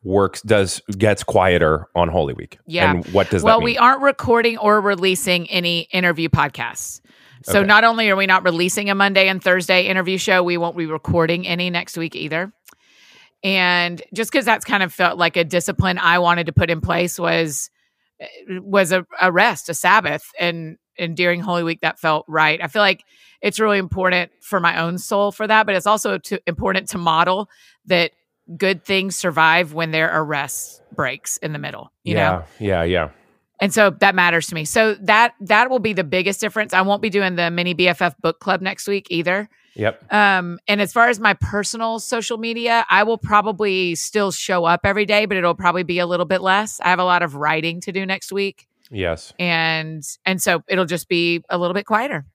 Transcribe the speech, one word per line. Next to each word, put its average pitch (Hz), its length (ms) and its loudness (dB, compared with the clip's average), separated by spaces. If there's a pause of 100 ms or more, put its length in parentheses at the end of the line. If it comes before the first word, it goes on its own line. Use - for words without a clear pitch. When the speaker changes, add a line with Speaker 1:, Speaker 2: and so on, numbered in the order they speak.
Speaker 1:
works, 95 400 0
does, 104 380 0 (180)
gets 104 260 2
quieter 85 680 2
on 87 140 2
Holy 80 260 -2
Week. - 320 -16
Speaker 2:
Yeah. 165 240 0
Speaker 1:
And 85 180 -2
what - 220 2
does 185 140 2
Speaker 2:
Well, 226 160 6
Speaker 1:
that 226 40 -2
mean? 240 100 0
Speaker 2:
we 262 40 -2
aren't 262 240 4
recording 233 560 0
or 208 220 2
releasing 185 680 0
any 175 320 -2 (100)
interview 175 360 0
podcasts. 143 720 -4 (440)
So 101 160 2
Speaker 1:
Okay. 190 60 2
Speaker 2:
not 208 180 6
only 226 260 2
are 190 60 4
we 196 100 0
not 190 180 4
releasing 180 460 0
a 196 40 2
Monday 196 340 4
and 190 140 -2
Thursday 185 400 2
interview 185 360 0
show, 185 240 2
we 175 140 0
won't 170 200 -4
be 170 100 -4
recording 165 600 -2
any 180 240 -4
next 170 260 -6
week 165 200 -6
either. 160 360 -6 (920)
And 180 600 0 (120)
just 220 180 -4
'cause 269 120 2
that's 220 200 0
kind 196 180 0
of 180 100 -2
felt 180 260 0
like 170 180 2
a 170 80 2
discipline 180 540 -2
I 180 200 4
wanted 170 280 2
to 165 60 -6
put 165 180 2
in 165 100 -2
place 175 380 -2
was, 165 520 -2 (760)
was 190 440 0
a, 185 140 0 (140)
a 185 120 4
rest, 190 360 0
a 170 60 -6
Sabbath. 180 500 2 (140)
And, 165 380 -6 (220)
and 170 180 -6
during 175 240 0
Holy 175 220 -2
Week, 165 180 -4
that 160 180 -2
felt 156 300 0
right. 156 340 2
I 170 60 -6
feel 202 140 0
like 196 200 2 (400)
it's 202 180 -2
really 208 180 2
important 185 520 -2 (100)
for 190 200 -4
my 170 200 0
own 170 180 -4
soul 202 340 -2
for 214 140 -8
that, 220 200 2
but 208 80 -2
it's 180 120 0
also 208 320 0
to, - 280 -8
important 190 440 -4
to 208 80 -8
model 175 500 0 (380)
that 175 260 0 (440)
good 190 280 -2
things 190 320 -2
survive 160 560 2
when 160 200 -4
there 160 180 0
are 160 140 0
rest 143 580 -8 (100)
breaks 139 460 -6
in 156 140 -8
the 147 60 -10
middle, 139 340 -14 (120)
you - 100 -4
know? 92 300 0 (140)
Speaker 1:
Yeah, 95 240 0
yeah, - 20 -
yeah. 85 240 0 (540)
Speaker 2:
And 196 120 0
so 208 160 4
that 196 240 2
matters 175 340 2
to 175 60 -10
me. 156 100 -6
So 220 300 2
that, 214 480 2
that 214 280 4
will 254 100 0
be 214 120 -2
the 185 120 -2
biggest 185 360 -2
difference. 214 320 -4
I 185 80 4
won't 202 220 0
be 220 80 -2
doing 185 260 0
the 170 140 0
mini 175 240 -2
B 180 140 2
F 175 140 0
F 175 160 -2
book - 220 -4
club 185 220 -2
next 190 260 -8
week 202 220 -4
either. 180 380 -2 (260)
Speaker 1:
Yep. - 380 -4
Speaker 2:
Um, 190 540 2
and 208 140 0
as 196 120 -2
far 233 160 4
as 220 120 -2
my 208 140 2
personal 226 640 -4
social 233 380 -6
media, 233 520 0
I 190 140 6
will 220 140 -2
probably 196 760 0
still 196 380 -2
show 180 320 -2
up 170 200 2
every 202 220 2
day, 214 200 2
but 202 100 -2
it'll 175 180 0
probably 180 300 0
be 175 160 -4
a 175 60 0
little 175 200 -2
bit 185 140 0
less. 196 400 0
I - 80 -2
have 180 100 2
a 180 60 2
lot 180 180 2
of 151 140 -4
writing 160 460 -2
to 196 100 -10
do 190 120 -4
next 190 280 -8
week. 196 340 -6 (240)
Speaker 1:
Yes. 87 480 -4
Speaker 2:
And, 160 640 -2 (240)
and 185 160 -2
so 175 240 0
it'll 185 200 0
just 160 220 -6
be 170 420 0
a 180 80 -2
little 175 160 -2
bit 196 120 -4
quieter. 214 380 -2 (100)